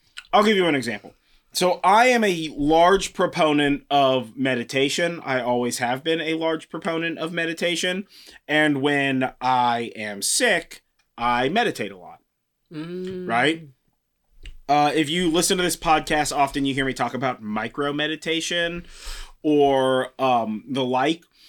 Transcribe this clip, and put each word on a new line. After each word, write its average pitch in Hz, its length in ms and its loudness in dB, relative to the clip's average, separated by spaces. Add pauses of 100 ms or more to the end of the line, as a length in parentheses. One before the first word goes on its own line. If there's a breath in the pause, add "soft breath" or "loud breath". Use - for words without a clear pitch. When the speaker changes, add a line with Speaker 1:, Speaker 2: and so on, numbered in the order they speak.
(340)
Speaker 1:
I'll 208 100 6
give 208 140 4
you 180 100 2
an 151 80 2
example. 117 380 -6 (400)
So 180 300 0
I 214 240 6
am 240 160 4
a 170 320 0
large 165 580 4
proponent 151 800 0
of 131 460 2
meditation. 135 880 -2
I 131 160 -2
always 123 380 -2
have 127 220 -2
been 165 200 -2
a 160 140 -2
large 160 340 -4
proponent 165 500 -6
of 165 140 -6
meditation. 175 760 -4 (400 loud breath)
And 151 340 2
when 139 600 0
I 123 520 2
am 104 280 -10
sick, - 600 -2 (360)
I 123 320 0
meditate 180 420 -2
a 98 60 -18
lot. 85 220 -20 (520)
Speaker 2:
Mm. 180 560 -10
Speaker 1:
Right? 147 400 0 (1000)
Uh, 147 260 4
if 151 140 0
you 175 200 0
listen 175 280 0
to 180 60 0
this 160 120 -2
podcast, 151 580 0
often 139 300 0
you 139 100 -2
hear 135 120 -2
me 131 80 -4
talk 123 200 -4
about 123 300 -4
micro 113 480 -4
meditation 165 960 -4 (580 loud breath)
or, 135 760 2
um, 113 520 0
the 131 160 -2
like. 135 400 0 (240 loud breath)